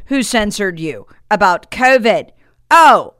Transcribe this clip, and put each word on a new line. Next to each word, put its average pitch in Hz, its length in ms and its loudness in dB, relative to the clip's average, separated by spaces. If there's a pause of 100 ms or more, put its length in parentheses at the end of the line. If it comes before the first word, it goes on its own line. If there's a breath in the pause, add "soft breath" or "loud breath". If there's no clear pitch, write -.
who 269 160 -2
censored 208 560 -4
you 143 280 -12 (220 soft breath)
about 190 420 0
covid. 233 600 0 (400)
Oh, 277 480 4